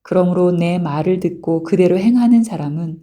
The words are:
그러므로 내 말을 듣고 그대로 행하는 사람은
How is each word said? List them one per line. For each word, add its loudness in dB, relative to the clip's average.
그러므로 0
내 -2
말을 -2
듣고 -4
그대로 2
행하는 4
사람은 -6